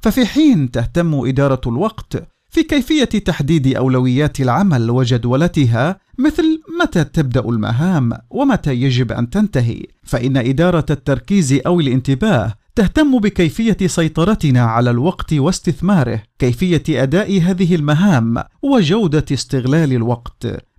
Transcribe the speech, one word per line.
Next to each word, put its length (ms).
ففي 240
حين 460
تهتم 560
إدارة 400
الوقت 560
في 120
كيفية 400
تحديد 720
أولويات 640
العمل 480
وجدولتها، 1080
مثل 260
متى 220
تبدأ 460
المهام 640
ومتى 440
يجب 380
أن 180
تنتهي، 540
فإن 340
إدارة 520
التركيز 760
أو 140
الانتباه 760
تهتم 440
بكيفية 680
سيطرتنا 760
على 280
الوقت 440
واستثماره، 920
كيفية 500
أداء 520
هذه 340
المهام 640
وجودة 680
استغلال 640
الوقت 540